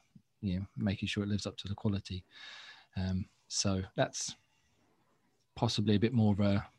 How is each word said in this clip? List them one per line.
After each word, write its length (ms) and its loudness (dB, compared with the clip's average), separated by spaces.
you 200 0
know, 40 -6
making 340 -2
sure 120 -2
it 80 -2
lives 160 -2
up 120 -8
to 100 -12
the 80 -4
quality. 480 -4
Um, 280 -2
so 280 0
that's 360 -2
possibly 400 2
a 40 6
bit 140 4
more 180 6
of 80 0
a 260 4